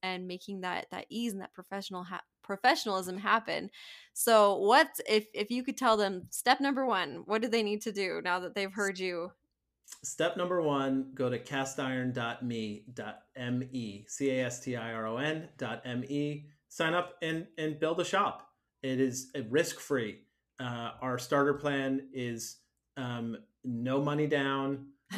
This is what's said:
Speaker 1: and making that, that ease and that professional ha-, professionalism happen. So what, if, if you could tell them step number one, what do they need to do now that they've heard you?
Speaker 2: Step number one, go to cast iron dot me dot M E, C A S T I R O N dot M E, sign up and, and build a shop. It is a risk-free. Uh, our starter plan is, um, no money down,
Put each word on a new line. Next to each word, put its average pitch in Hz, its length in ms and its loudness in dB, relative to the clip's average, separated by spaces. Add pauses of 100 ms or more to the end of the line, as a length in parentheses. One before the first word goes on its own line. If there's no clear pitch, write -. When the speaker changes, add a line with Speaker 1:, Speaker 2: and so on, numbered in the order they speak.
Speaker 1:
and 185 240 -4
making 185 340 -8
that, 180 300 -4
that 185 180 -8
ease 233 220 -2
and 196 100 -6
that - 120 -14
professional 190 500 -10
ha-, 180 200 -12 (200)
professionalism 190 760 2
happen. 202 500 0 (420)
So 208 460 8
what, 277 500 6
if, 214 260 4
if 208 180 -4
you 247 120 -2
could 262 140 -4
tell 233 180 6
them 196 360 0
step 269 280 4
number 277 260 2
one, 175 420 0
what 214 140 2
do 240 60 0
they 226 160 2
need 208 200 0
to 220 100 -4
do 185 280 -2
now 180 180 2
that 180 160 -6
they've 196 180 -2
heard 196 260 -2
you? 180 320 -4 (720)
Speaker 2:
Step - 340 0
number 180 240 2
one, 135 540 2
go 127 160 0
to 120 80 -2
cast 135 400 -4
iron 127 340 0
dot 120 320 -4
me 110 380 -4 (100)
dot 107 300 -10 (120)
M 123 360 -2
E, 107 360 -6
C 139 220 0
A 127 160 2
S 120 140 -6
T 123 160 -4
I 113 180 -6
R 110 140 -4
O 113 100 -2
N 156 400 -4
dot 113 260 -6
M 123 240 -4
E, 147 380 -2 (220)
sign 165 260 0
up 175 300 0
and, 160 240 -4 (100)
and 156 220 -4
build 160 200 0
a 175 60 2
shop. 190 420 0 (360)
It 131 160 0
is 131 340 0
a 143 80 -4
risk-free. 123 800 -2 (400)
Uh, 120 320 -6 (100)
our 127 160 -2
starter 139 380 4
plan 135 580 0
is, 120 440 -6 (400)
um, 120 400 -4 (260)
no 127 380 0
money 147 260 2
down, 139 640 0 (280)